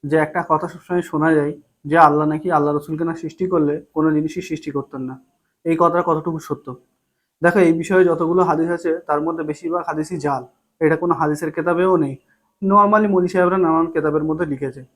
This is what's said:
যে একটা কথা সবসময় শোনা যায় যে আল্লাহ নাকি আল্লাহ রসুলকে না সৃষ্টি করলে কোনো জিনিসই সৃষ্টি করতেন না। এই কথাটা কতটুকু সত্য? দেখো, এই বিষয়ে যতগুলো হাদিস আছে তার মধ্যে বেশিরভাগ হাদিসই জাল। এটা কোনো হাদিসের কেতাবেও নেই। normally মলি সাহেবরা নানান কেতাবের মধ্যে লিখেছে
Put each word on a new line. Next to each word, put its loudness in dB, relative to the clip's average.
যে -2
একটা 0
কথা 0
সবসময় -4
শোনা 0
যায় 0
যে 0
আল্লাহ 6
নাকি -2
আল্লাহ 2
রসুলকে -4
না -4
সৃষ্টি -8
করলে 0
কোনো 2
জিনিসই -2
সৃষ্টি -8
করতেন -8
না। -10
এই 0
কথাটা 2
কতটুকু -2
সত্য? -10
দেখো, 2
এই 6
বিষয়ে 2
যতগুলো 2
হাদিস 0
আছে -2
তার -2
মধ্যে -4
বেশিরভাগ -6
হাদিসই -6
জাল। -4
এটা 2
কোনো 0
হাদিসের -2
কেতাবেও 0
নেই। 0
normally 4
মলি 2
সাহেবরা 2
নানান 2
কেতাবের -2
মধ্যে -2
লিখেছে -6